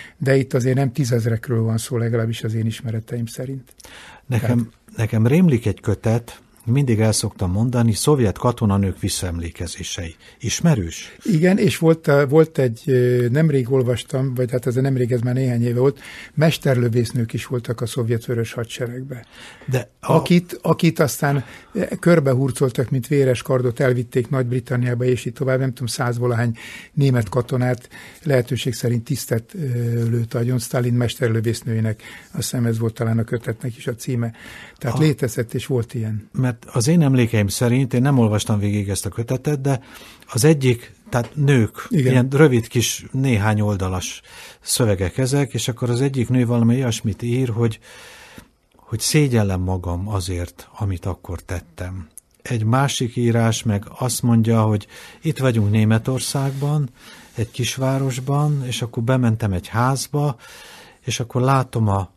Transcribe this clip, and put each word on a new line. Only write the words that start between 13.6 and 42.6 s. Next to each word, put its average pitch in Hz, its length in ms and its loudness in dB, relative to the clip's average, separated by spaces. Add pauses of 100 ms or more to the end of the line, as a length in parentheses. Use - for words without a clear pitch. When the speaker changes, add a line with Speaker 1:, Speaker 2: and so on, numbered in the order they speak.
Speaker 1:
olvastam, 131 600 0
vagy 127 160 -2
hát 127 160 -4
ez 123 80 0
nemrég, 131 380 0
ez 117 80 0
már 123 140 0
néhány 127 300 0
éve 120 160 0
volt, 139 200 2 (340)
mesterlövésznők 123 1000 0
is 120 140 -8
voltak 120 340 -6
a 120 60 -4
szovjet 113 400 -4
vörös 117 260 -4
hadseregben. 123 760 -8 (400)
Speaker 2:
De 127 240 -4 (100)
a - 120 0
Speaker 1:
Akit, 175 500 2
akit 165 360 2
aztán, 143 460 0 (280)
ö, 190 120 -2 (140)
körbehurcoltak, 135 920 2
mint 131 160 -2
véres 135 360 2
kardot, 127 380 0
elvitték 127 480 0
Nagy-Britanniába, 123 760 -2
és 127 200 0
így 123 80 -6
tovább, 131 260 -2
nem 135 100 0
tudom, 123 180 -6
százvalahány 120 720 -2 (360)
német 127 360 2
katonát, 123 600 -2 (340)
lehetőség 127 520 0
szerint 117 300 -2
tisztet, 117 500 -6
ö, 208 40 -10 (500)
lőtt 117 260 -2
agyon. 123 240 -2
Stalin 120 360 -2
mesterlövésznőjének, 113 1080 -2 (240)
azt - 240 -8
hiszem, 120 160 -2
ez 113 120 0
volt 113 160 -2
talán 113 240 0
a 113 60 0
kötetnek 113 520 -6
is - 100 -12
a 123 80 -4
címe. 117 380 -4 (460)
Tehát 113 180 -4
Speaker 2:
A - 40 -2
Speaker 1:
létezett, 135 540 0
és 127 120 -4
volt 120 280 -2
ilyen. 110 380 -6
Speaker 2:
Mert 123 260 -2 (140)
az 117 160 2
én 170 140 6
emlékeim 120 460 4
szerint, 120 460 0
én 123 80 2
nem 131 160 4
olvastam 107 400 2
végig 101 300 0
ezt 98 180 -4
a - 20 -4
kötetet, 127 520 -4
de 135 200 0 (460)
az - 180 0
egyik, 131 480 4 (160)
tehát - 280 -2
nők, 139 520 2
Speaker 1:
Igen. 135 240 4
Speaker 2:
ilyen 127 180 4
rövid 135 360 4